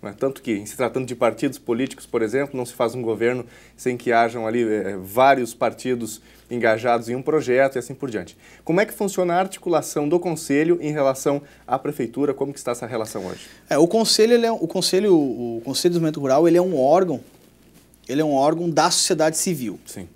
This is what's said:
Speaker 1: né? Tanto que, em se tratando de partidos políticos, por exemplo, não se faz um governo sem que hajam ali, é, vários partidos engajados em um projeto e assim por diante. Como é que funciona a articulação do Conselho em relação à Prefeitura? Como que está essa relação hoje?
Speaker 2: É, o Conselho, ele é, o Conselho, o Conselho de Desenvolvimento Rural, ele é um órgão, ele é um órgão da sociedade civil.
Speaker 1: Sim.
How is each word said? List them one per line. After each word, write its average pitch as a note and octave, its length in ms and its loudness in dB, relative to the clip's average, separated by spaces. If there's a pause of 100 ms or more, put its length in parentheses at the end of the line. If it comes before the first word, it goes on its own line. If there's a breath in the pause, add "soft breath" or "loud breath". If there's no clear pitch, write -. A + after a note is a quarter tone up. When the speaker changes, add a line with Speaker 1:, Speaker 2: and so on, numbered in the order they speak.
Speaker 1:
né? G2+ 160 -10
Tanto C3+ 260 -4
que, B2 100 -4
em G#2 120 -4
se A2 120 -14
tratando B2+ 300 -2
de A#2+ 100 -8
partidos B2+ 420 0
políticos, B2+ 480 -4
por A#2 160 -2
exemplo, C3+ 340 -2
não B2+ 80 -4
se - 80 -14
faz A#2+ 220 -2
um B2+ 80 -6
governo A2+ 420 -2 (320 loud breath)
sem B2+ 200 -4
que A#2+ 160 -2
hajam A2+ 340 2
ali, A#2+ 160 0
é, G#2 340 0
vários B2 580 2
partidos A#2 680 -4 (260 soft breath)
engajados A#2 600 0
em B2 80 -4
um C3 40 -6
projeto C3+ 540 2
e C3 60 -2
assim B2+ 160 -12
por C#3 120 -8
diante. G2+ 300 -10 (260 soft breath)
Como E3+ 160 2
é A3 60 2
que A3 80 -14
funciona F#3 400 -2
a F3+ 60 2
articulação D#3+ 680 -2
do E3+ 120 0
Conselho D#3+ 600 0
em D3+ 120 -6
relação C#3+ 500 0 (240 soft breath)
à B2+ 140 -2
Prefeitura? C#3 520 -4
Como C#3 200 -4
que - 80 -14
está - 100 -6
essa A#2+ 160 -6
relação A2 400 -6
hoje? F#2 140 -10 (280 loud breath)
Speaker 2:
É, D3+ 80 0
o D#3+ 120 6
Conselho, A3 460 4
ele A#3 120 4
é, A3+ 60 0
o F#3 160 -4
Conselho, F#3 440 2
o A#2+ 520 0
Conselho C#3 260 0
de F3 80 0
Desenvolvimento D#3 220 -2
Rural, C#3 260 4
ele E3+ 120 6
é F3+ 40 4
um F3+ 160 0
órgão, D3+ 420 4 (880)
ele C3+ 120 -2
é D#3 40 2
um D3+ 100 0
órgão D#3+ 360 2
da D#3 220 2
sociedade D#3+ 440 0
civil. B2+ 480 -4
Speaker 1:
Sim. F2+ 320 -14